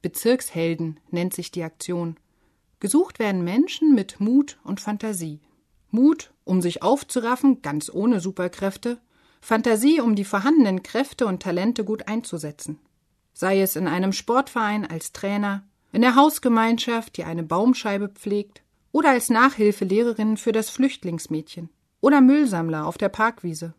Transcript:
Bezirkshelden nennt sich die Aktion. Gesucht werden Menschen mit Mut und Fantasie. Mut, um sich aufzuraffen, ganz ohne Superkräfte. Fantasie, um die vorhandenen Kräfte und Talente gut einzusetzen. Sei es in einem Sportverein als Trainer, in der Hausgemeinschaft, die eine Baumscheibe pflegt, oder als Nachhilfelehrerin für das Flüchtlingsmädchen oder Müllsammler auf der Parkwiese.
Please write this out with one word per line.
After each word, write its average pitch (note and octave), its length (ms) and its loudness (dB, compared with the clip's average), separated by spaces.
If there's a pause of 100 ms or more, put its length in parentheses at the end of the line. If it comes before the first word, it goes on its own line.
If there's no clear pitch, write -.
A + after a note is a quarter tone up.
Bezirkshelden E3 960 -2 (120)
nennt F3 220 -4
sich - 180 -10
die F3 120 -8
Aktion. E3 540 -8 (600)
Gesucht D4+ 400 0
werden G3 240 0
Menschen C#4+ 500 2
mit G3+ 260 0
Mut C4 440 0
und - 180 -8
Fantasie. F#3+ 580 -8 (520)
Mut, C#4 420 2 (100)
um F#3 180 0
sich E3+ 200 -4
aufzuraffen, B3+ 800 2
ganz D3 320 -6
ohne G#3+ 260 0
Superkräfte. F#3+ 800 -6 (400)
Fantasie, A#3 600 2
um A3+ 140 2
die G3 100 -2
vorhandenen G#3 560 4
Kräfte B3+ 460 -4
und F#3 160 -4
Talente G3 400 -2
gut G#3+ 240 -6
einzusetzen. D#3 720 -8 (540)
Sei G3 280 0
es F#3+ 140 0
in F#3 120 -4
einem F#3 240 0
Sportverein G#3+ 760 -2
als - 280 -10
Trainer, G3+ 500 -4 (280)
in - 100 0
der B3 140 4
Hausgemeinschaft, A#3 1000 2
die E3+ 60 -10
eine E3 200 -8
Baumscheibe G3+ 680 0
pflegt, G3+ 540 -8 (280)
oder D4+ 200 2
als B3 180 0
Nachhilfelehrerin A3 1080 2
für - 140 -4
das A3 180 -2
Flüchtlingsmädchen E3+ 1000 -4 (320)
oder C#4+ 200 6
Müllsammler F#3 640 4
auf E3+ 120 -8
der G3 120 -2
Parkwiese. F3 680 -4